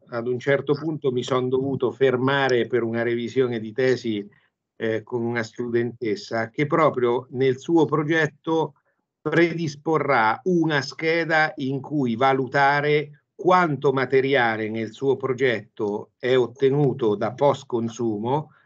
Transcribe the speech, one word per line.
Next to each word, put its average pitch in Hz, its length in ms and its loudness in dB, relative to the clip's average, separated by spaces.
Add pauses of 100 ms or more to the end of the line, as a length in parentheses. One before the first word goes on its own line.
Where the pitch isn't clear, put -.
ad 120 200 -6
un 123 120 -2
certo 139 340 0
punto 147 380 -2
mi 123 120 -2
son 127 260 0
dovuto 131 420 0
fermare 127 760 2
per 117 160 0
una 117 200 -2
revisione 120 560 0
di 110 120 -8
tesi, 113 560 0 (500)
eh, 110 260 -4
con 120 200 -6
una 120 200 -2
studentessa 113 1080 -4
che 147 180 -2
proprio 127 640 2
nel 131 280 0
suo 165 260 2
progetto 156 880 -2 (460)
predisporrà 151 1200 0
una 160 380 2
scheda 160 720 0
in 135 260 -4
cui 131 340 -2
valutare 143 1160 2
quanto 160 580 2
materiale 127 800 2
nel 110 220 -6
suo 135 240 0
progetto 117 1040 -4
è 127 160 2
ottenuto 123 800 2
da 107 180 -4
post 139 320 0
consumo, 117 880 -4 (120)